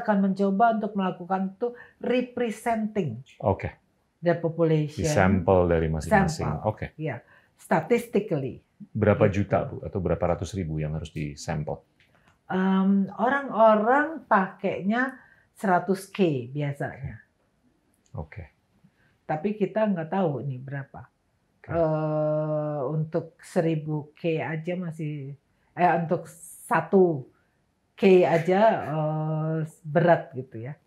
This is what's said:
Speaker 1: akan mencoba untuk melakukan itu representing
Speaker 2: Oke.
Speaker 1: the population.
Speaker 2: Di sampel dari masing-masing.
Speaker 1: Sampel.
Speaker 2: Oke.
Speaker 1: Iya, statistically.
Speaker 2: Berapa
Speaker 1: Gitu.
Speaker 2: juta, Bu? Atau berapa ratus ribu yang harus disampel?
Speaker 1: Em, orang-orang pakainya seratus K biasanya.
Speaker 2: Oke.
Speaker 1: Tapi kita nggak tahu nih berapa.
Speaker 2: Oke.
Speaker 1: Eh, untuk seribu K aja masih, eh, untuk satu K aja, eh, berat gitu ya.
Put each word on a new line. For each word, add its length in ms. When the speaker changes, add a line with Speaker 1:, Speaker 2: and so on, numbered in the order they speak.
Speaker 1:
akan 240
mencoba 400
untuk 160
melakukan 460
itu 160
representing 1080
Speaker 2:
Oke. 240
Speaker 1:
the 80
population. 720
Speaker 2:
Di 40
sampel 600
dari 240
masing-masing. 560
Speaker 1:
Sampel. 200
Speaker 2:
Oke. 180
Speaker 1:
Iya, 240
statistically. 1040
Speaker 2:
Berapa 320
Speaker 1:
Gitu. 160
Speaker 2:
juta, 240
Bu? 160
Atau 160
berapa 240
ratus 320
ribu 240
yang 160
harus 160
disampel? 720
Speaker 1:
Em, 640
orang-orang 1120
pakainya 960
seratus 560
K 400
biasanya. 720
Speaker 2:
Oke. 400
Speaker 1:
Tapi 240
kita 320
nggak 320
tahu 320
nih 160
berapa. 480
Speaker 2:
Oke. 160
Speaker 1:
Eh, 1120
untuk 560
seribu 720
K 240
aja 400
masih, 560
eh, 240
untuk 240
satu 640
K 320
aja, 340
eh, 760
berat 480
gitu 240
ya. 160